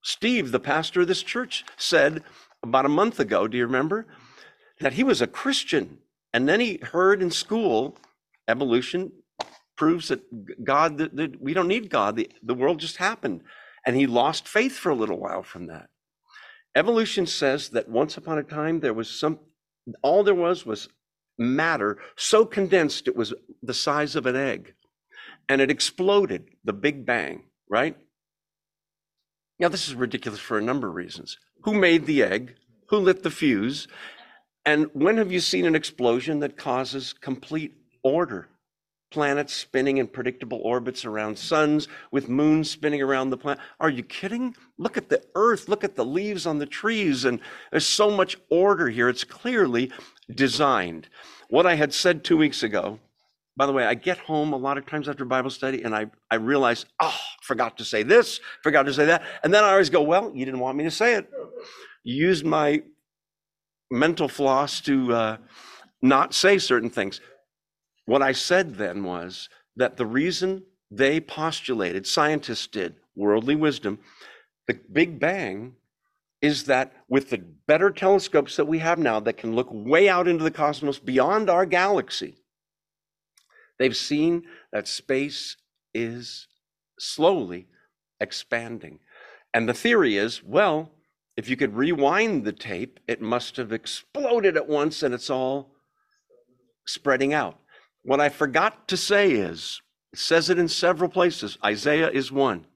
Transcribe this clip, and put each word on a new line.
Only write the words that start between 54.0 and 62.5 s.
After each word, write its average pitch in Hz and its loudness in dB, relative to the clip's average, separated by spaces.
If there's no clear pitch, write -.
home 151 -2
a 135 -4
lot 135 -4
of 139 -10
times 147 -6
after 135 -8
Bible 131 -2
study, 135 -6
and 110 -4
I, 107 -4
I 113 2
realize, 120 2
"Oh, - 0
forgot 120 -4
to 110 -10
say 107 -2
this, 208 4
forgot 147 4
to 139 0
say 147 4
that." 165 4
And 160 4
then 208 8
I 196 6
always 190 6
go, 170 4
"Well, 185 2
you 131 -4
didn't 131 -4
want 131 -2
me 151 -2
to 160 -2
say 226 2
it." 202 -4
You 139 0
used 160 2
my 151 2